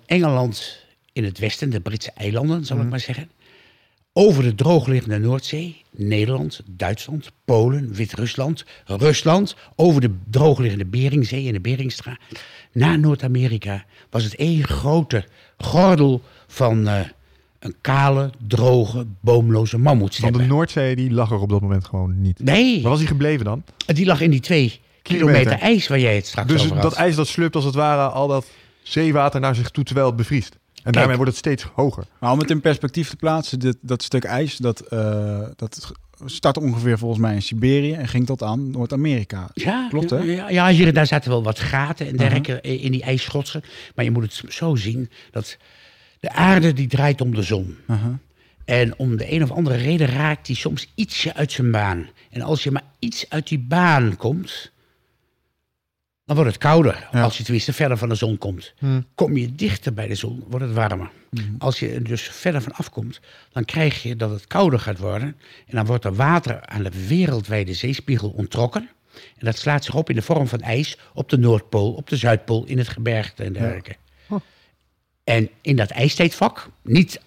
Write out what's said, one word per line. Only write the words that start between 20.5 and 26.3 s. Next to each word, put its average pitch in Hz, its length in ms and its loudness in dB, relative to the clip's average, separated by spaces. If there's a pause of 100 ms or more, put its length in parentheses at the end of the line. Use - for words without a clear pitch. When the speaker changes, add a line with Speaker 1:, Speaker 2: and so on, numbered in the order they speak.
Speaker 2:
Noordzee, 143 420 0
die 127 140 0
lag 117 200 2
er 110 100 0
op 101 80 0
dat 101 120 2
moment 98 260 0
gewoon 92 340 -2
niet. 95 180 0
Speaker 1:
Nee. 190 440 2
Speaker 2:
Waar 117 80 2
was 151 80 2
die 156 100 0
gebleven 143 360 0
dan? 110 180 -4 (240)
Speaker 1:
Die 175 200 2
lag 160 140 4
in 165 100 4
die 135 100 4
twee 139 400 0 (220)
kilometer 156 400 4
Speaker 2:
Kilometer. 127 260 2
Speaker 1:
ijs 220 200 2
waar 139 120 2
jij 117 140 4
het 101 120 0
straks 107 220 -4